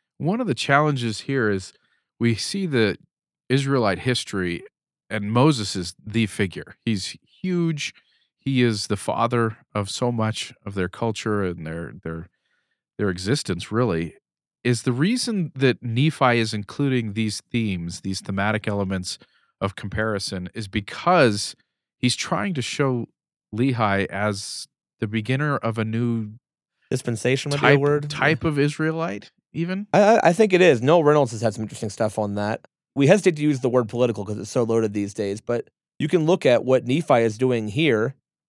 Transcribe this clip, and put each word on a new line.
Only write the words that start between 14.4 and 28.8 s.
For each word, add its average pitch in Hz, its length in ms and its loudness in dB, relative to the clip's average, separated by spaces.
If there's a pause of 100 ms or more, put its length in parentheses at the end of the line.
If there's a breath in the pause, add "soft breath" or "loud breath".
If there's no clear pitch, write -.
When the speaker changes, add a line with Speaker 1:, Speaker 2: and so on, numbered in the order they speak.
Speaker 1:
Is 120 180 0
the 127 100 0
reason 190 600 0
that 131 300 2
Nephi 123 560 2
is 107 120 -2
including 113 600 -2
these 107 280 -4
themes, 92 600 -4
these 95 200 -6
thematic 104 460 -2
elements 98 500 -4 (440 soft breath)
of 98 160 -4
comparison, 98 760 -6
is 110 140 -10
because 113 880 2 (420)
he's - 200 0
trying 190 380 -4
to 135 60 -4
show 127 460 -2 (480)
Lehi 110 520 2
as 101 600 -6 (320)
the 113 80 -4
beginner 127 520 -2
of 110 200 -4
a 110 60 0
new 113 480 -2 (580)
Speaker 2:
Dispensation 131 600 -2
would 143 80 -4
be 135 60 0
a 131 40 8
Speaker 1:
type, 143 100 8
Speaker 2:
word. 147 300 0
Speaker 1:
type 147 340 0
of 147 140 -2
Israelite, 160 720 -2 (220)